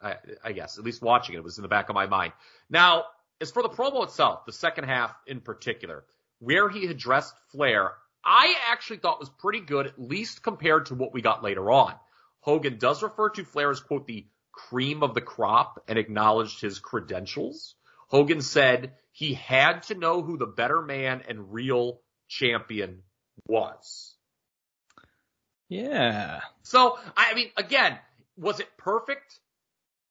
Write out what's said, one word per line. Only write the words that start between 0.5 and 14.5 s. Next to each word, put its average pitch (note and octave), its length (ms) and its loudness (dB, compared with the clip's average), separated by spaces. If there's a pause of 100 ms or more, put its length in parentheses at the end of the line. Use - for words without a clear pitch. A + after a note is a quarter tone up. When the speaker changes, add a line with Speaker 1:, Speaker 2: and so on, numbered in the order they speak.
Speaker 1:
guess, F2 260 -12
at G#2+ 60 -16
least A#2 180 -8
watching A#2 340 2
it, - 20 -10
it D#2+ 60 -12
was F2 140 -14
in G#2+ 40 -14
the F#2+ 60 -12
back G2+ 200 2
of G#2 60 -6
my G2 120 2
mind. F#2 260 0 (380)
Now, E3+ 340 6 (360)
as D#3 120 -8
for B3 100 0
the A3+ 60 0
promo C4 340 -2
itself, C3 440 0
the A2+ 60 -14
second D#3+ 320 -4
half B2 300 -2 (120)
in C3 140 -10
particular, F#2 640 -10 (360)
where E3+ 280 2
he G3 180 -6
addressed C3+ 480 -2 (180)
Flair, A#2 400 2 (360)
I C#4 280 6 (160)
actually A#3 240 -6
thought E3+ 240 -2
was C#3 100 -14
pretty G3+ 300 -4
good, C#3 260 -2
at - 140 -14
least F3 420 -10
compared D#3 440 2
to C3+ 100 -10
what B2+ 160 -4
we B2+ 100 -6
got A2 220 2
later G2 260 -2
on. A#2+ 240 6 (460)
Hogan C#3+ 360 0
does B2+ 280 0
refer G#3+ 260 -2
to G#3 140 -10
Flair C#3+ 260 -2
as, C3 80 -4
quote, C3+ 300 -8
"the A2 180 -12 (240)